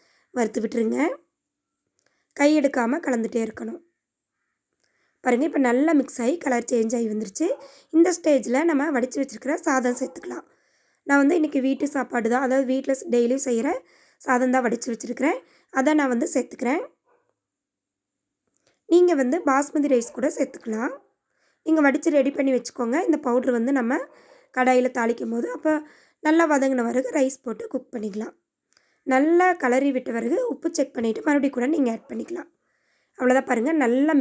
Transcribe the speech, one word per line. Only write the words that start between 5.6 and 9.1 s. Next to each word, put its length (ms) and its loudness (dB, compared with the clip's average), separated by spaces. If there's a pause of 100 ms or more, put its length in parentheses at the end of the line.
நல்லா 300 4
மிக்ஸ் 240 -4
ஆகி 120 2 (100)
கலர் 260 -2
சேஞ்ச் 260 0
ஆகி 160 -2
வந்துருச்சு. 340 -4 (480)
இந்த 220 6
ஸ்டேஜில் 540 2
நம்ம 240 0
வடித்து 260 -2